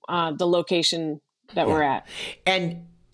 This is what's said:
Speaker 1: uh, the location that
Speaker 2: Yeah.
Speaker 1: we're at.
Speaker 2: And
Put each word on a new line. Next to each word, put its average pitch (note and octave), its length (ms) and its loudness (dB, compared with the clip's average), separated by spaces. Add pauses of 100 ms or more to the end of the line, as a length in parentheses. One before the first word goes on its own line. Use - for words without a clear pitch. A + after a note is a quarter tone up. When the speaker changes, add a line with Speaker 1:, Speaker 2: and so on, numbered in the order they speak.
Speaker 1:
uh, E3 240 0
the F3 140 0
location E3 720 0 (340)
that E3+ 120 0
Speaker 2:
Yeah. D3 80 2
Speaker 1:
we're D#3 80 2
at. C3+ 240 0 (400)
Speaker 2:
And F3 400 0 (280)